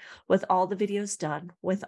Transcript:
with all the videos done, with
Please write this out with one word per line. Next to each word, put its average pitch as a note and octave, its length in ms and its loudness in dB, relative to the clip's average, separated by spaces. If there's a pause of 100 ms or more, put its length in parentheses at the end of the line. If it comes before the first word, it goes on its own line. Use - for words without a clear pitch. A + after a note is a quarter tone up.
(280)
with F#3+ 200 4
all F#3 180 4
the F#3+ 100 -2
videos G3+ 420 -2
done, E3 420 -4
with F#3+ 260 -2